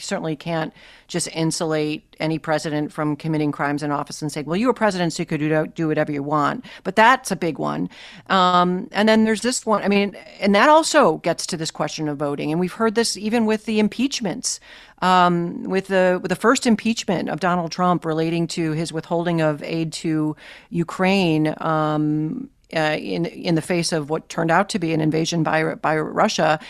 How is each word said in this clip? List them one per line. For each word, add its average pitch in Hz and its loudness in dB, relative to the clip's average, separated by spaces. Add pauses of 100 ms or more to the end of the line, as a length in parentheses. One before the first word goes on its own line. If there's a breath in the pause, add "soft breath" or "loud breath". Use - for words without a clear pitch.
certainly 160 -6
can't 165 -6 (340 loud breath)
just - -6
insulate 156 -2
any 160 -2
president 151 -2
from 151 -2
committing 151 -2
crimes 147 -4
in 147 -4
office 147 -6
and 147 -6
say, 156 -8
"Well, 147 -4
you 240 0
were 240 2
president, 185 0
so - -6
you 170 -4
could 160 -2
do, 156 0
do 160 -4
whatever 151 0
you 143 -4
want." 143 0 (180 loud breath)
But 190 -4
that's 247 4
a 185 -2
big 165 -4
one. 151 -4 (400 loud breath)
Um, 180 4
and 208 2
then 220 6
there's 220 0
this 240 -2
one, 214 2
I 190 -2
mean, 202 2 (240)
and 202 4
that 240 6
also 294 6
gets - -2
to 175 -6
this 160 -6
question 156 -4
of 147 -4
voting. 147 -4
And 160 0
we've 180 0
heard 226 0
this 226 0
even 220 0
with 214 0
the 214 0
impeachments. 214 -2 (420 loud breath)
Um, 175 4
with 190 -2
the, 185 4
with - -4
the 180 -2
first 254 2
impeachment 214 0
of 156 -6
Donald 175 -2
Trump 180 0
relating 165 0
to 160 -2
his 156 -4
withholding 170 -2
of 151 0
aid 165 -4
to 156 -2 (360 loud breath)
Ukraine, 170 2
um, 151 -2 (260)
uh, 156 0
in, 175 -4
in 160 -2
the 156 2
face 175 -2
of 151 -2
what 160 -4
turned 165 -2
out 190 2
to 208 -4
be 160 -2
an 160 0
invasion 160 0
by, 156 0
by 156 -2
Russia, 160 0 (120)